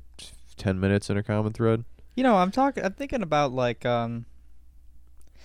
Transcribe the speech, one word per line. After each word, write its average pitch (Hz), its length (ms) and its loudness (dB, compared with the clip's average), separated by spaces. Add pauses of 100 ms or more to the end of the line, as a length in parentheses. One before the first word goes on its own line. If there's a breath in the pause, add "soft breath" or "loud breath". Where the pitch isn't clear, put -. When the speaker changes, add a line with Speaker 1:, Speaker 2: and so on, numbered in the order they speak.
(580)
Speaker 1:
ten 95 220 -2
minutes 98 300 2
in 104 80 0
a 101 60 -2
comment 107 320 -2
thread. 113 300 2 (300)
Speaker 2:
You 254 80 2
know, 247 120 6
I'm 180 160 4
talking, 262 320 2
I'm 196 100 0
thinking 269 300 -4
about, 147 300 2
like, 123 320 0
um, 117 400 0 (1200 soft breath)